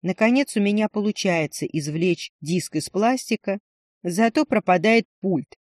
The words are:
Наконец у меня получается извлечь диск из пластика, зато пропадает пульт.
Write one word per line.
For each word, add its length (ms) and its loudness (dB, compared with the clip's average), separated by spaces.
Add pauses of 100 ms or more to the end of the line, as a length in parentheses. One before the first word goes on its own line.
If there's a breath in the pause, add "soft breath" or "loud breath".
Наконец 540 2
у 40 2
меня 280 2
получается 760 -2
извлечь 720 -2
диск 360 -4
из 120 -4
пластика, 720 -2 (440)
зато 440 0
пропадает 600 2 (140)
пульт. 340 -4 (120)